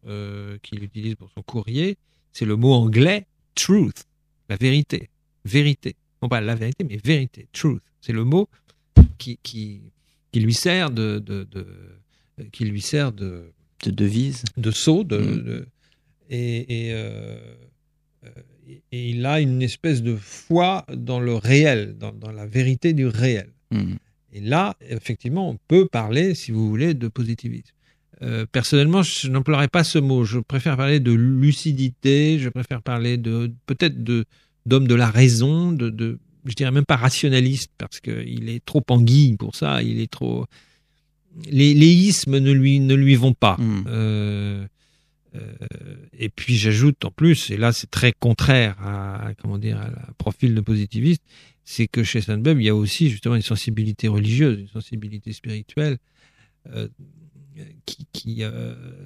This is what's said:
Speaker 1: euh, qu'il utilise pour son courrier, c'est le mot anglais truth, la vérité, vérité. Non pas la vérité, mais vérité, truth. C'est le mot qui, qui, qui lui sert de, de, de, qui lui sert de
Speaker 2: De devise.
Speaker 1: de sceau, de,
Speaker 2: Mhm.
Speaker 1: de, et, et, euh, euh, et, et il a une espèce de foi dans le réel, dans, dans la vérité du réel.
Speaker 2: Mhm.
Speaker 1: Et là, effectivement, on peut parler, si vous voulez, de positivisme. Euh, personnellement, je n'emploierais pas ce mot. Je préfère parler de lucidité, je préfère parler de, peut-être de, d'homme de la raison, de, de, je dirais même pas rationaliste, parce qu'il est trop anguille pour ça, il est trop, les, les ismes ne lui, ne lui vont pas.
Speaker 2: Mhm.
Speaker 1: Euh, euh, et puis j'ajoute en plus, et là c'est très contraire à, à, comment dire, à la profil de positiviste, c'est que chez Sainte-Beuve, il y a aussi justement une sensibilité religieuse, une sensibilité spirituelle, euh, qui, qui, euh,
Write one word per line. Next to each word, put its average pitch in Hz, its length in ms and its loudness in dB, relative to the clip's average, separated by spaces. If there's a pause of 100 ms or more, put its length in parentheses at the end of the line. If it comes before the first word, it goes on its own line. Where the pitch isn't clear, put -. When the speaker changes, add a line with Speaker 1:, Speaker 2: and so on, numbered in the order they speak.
Speaker 1:
euh, 101 560 -12
qu'il 104 220 -14
utilise 107 320 -10
pour 92 160 -20
son - 100 -18
courrier, 131 560 -6 (340)
c'est - 140 -6
le 107 100 0
mot 123 180 6
anglais 123 520 4 (300)
truth, 180 500 2 (440)
la 101 60 -6
vérité, 131 540 0 (360)
vérité. 143 500 0 (260)
Non 127 60 -4
pas 117 140 0
la 110 140 -2
vérité, 113 280 -6
mais 107 180 -8
vérité, 131 520 -2
truth. 123 280 -2 (200)
C'est - 100 -6
le 113 140 -2
mot 170 240 0 (680)
qui, 123 240 -14
qui, 104 400 -12 (520)
qui 117 80 2
lui 113 120 4
sert 175 380 0
de, 110 280 -2
de, 101 300 -10
de, 98 160 -14 (840)
qui - 140 -6
lui 104 160 -4
sert 143 320 -4
de 90 400 -14 (320)
Speaker 2:
De - 60 -2
devise. 113 520 -2 (140)
Speaker 1:
de 110 140 -2
sceau, 160 340 0
de, 117 120 -4
Speaker 2:
Mhm. 104 260 -2
Speaker 1:
de, 120 240 -10 (600)
et, 120 580 -6
et, 113 60 -8
euh, 107 440 -12 (880)
euh, 120 40 -20 (380)
et, 135 140 -20 (100)
et 123 200 -8
il 120 140 -4
a 151 140 0
une 127 220 0
espèce 127 420 -2
de 117 140 -2
foi 175 760 -2
dans 123 280 -6
le 120 140 -2
réel, 113 600 2
dans, 107 140 -12
dans 107 200 -16
la 107 140 -14
vérité 127 480 0
du 135 140 0
réel. 113 460 -2 (180)
Speaker 2:
Mhm. 98 260 -4 (360)
Speaker 1:
Et 101 80 -14
là, 165 400 -2
effectivement, 123 680 -6
on 117 80 -8 (120)
peut 175 180 6
parler, 127 480 -2
si - 160 -10
vous 110 180 0
voulez, 135 240 -2
de 120 140 -4
positivisme. 117 640 -8 (500)
Euh, 113 300 -6
personnellement, 147 520 2
je - 260 -4
n'emploierais 139 400 0
pas 170 160 2
ce - 120 0
mot. 131 280 2
Je 113 140 -2
préfère 135 360 -4
parler 139 240 2
de 120 140 4
lucidité, 135 1300 2
je 127 100 -4
préfère 123 320 -8
parler 120 360 -2
de, 117 340 -4 (140)
peut-être 131 380 -2
de, 117 220 0 (400)
d'homme 131 220 4
de 120 60 4
la 120 160 4
raison, 131 640 4
de, 120 180 -2
de, 113 300 -6 (260)
je 123 80 -10
dirais 127 160 -2
même 139 160 2
pas 143 120 2
rationaliste, 131 800 2
parce - 220 -14
qu'il 113 480 -8
est 117 140 -10
trop 147 260 0
anguille 123 480 6
pour - 180 -10
ça, 139 260 -2
il 113 180 -4
est 113 120 -6
trop, - 340 -6 (1040)
les, 143 240 6
les 147 140 10
ismes 175 500 4
ne 135 140 4
lui, 135 300 4
ne 135 120 4
lui 139 220 6
vont 123 180 4
pas. 101 240 2
Speaker 2:
Mhm. 104 300 -2
Speaker 1:
Euh, 104 800 -4 (680)
euh, 104 180 -16 (640)
et 113 120 -6
puis - 280 0
j'ajoute 110 480 2
en 101 60 -6
plus, 156 400 4
et 101 60 -4
là 117 140 2
c'est - 180 -6
très 123 220 2
contraire 117 720 2
à, 101 460 -8
à, 107 80 -8
comment 104 240 -8
dire, 110 180 -4
à 107 120 -10
la 120 280 -14
profil 117 380 0
de 107 60 0
positiviste, 110 640 0 (400)
c'est - 240 -2
que 117 160 -2
chez 110 160 -2
Sainte-Beuve, 113 420 0
il 107 40 2
y 107 40 4
a 107 60 4
aussi 107 340 2
justement 120 260 0
une 110 80 0
sensibilité 107 640 -2
religieuse, 110 520 2
une 98 80 -14
sensibilité 107 640 -12
spirituelle, 117 680 -6 (720)
euh, 110 140 -6 (1000)
qui, - 260 -14
qui, 113 320 -12
euh, 117 300 -10 (320)